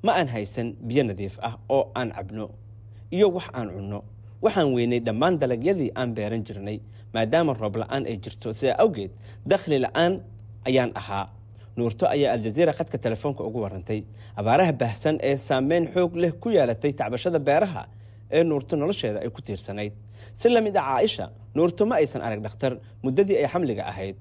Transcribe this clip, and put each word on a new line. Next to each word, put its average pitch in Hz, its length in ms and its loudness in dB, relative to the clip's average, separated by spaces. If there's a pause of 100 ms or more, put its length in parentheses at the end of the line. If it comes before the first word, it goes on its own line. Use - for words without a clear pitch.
"Ma 220 100 4
aan 156 160 2
haysan 113 520 -4
biyo 120 240 2
nadiif 98 360 -4
ah 113 160 -4 (120)
oo 135 260 2
aan 127 180 -4
cabno 104 380 -10 (600)
iyo 190 200 6
wax 175 220 -6
aan 117 180 -6
cunno. 101 300 -8 (400)
Waxaan 175 320 4
weynay 120 280 2
dhammaan 127 380 2
dalagyadii 135 560 0
aan 123 200 -2
beeran 110 300 -4
jirnay, 101 360 -8 (320)
maadaama 135 420 2
roob 107 220 -4
la'aan 135 300 -4
ay 113 100 -4
jirto. 110 360 -10
Sidaa 127 280 0
awgeed, 104 300 2 (340)
dakhli 160 340 2
la'aan 170 420 2 (440)
ayaan 127 300 2
ahaa." 98 320 -6 (500)
Nuurto 117 320 0
ayaa 135 240 2
Al 120 100 0
Jazeera 139 300 2
khadka - 260 -6
telefoonka 117 460 -4
ugu 110 180 -6
warantay 98 380 -6 (360)
abaaraha 143 360 4
baahsan 127 500 0
ee 139 140 2
saameyn 143 480 2 (100)
xoog 175 220 2
leh 170 160 2
ku - 180 -6
yeelatay 135 420 2
tacbashada 127 460 -2
beeraha 147 440 2 (480)
ee 156 140 6
Nuurto 151 320 0
nolosheeda 143 460 -2
ay 117 80 -4
ku - 120 -16
tiirsanayd. 101 500 -8 (420)
Si - 140 2
la 240 120 6
mid 208 160 0
ah 160 60 4 (160)
Caaisha, 214 320 0 (240)
Nuurto 175 320 4
ma 233 100 0
aysan 143 260 2
arag 107 200 -4
dhakhtar 123 300 -2 (300)
muddadii 180 360 2
ay 139 80 4
xamliga 131 400 -2
ahayd. 98 340 -8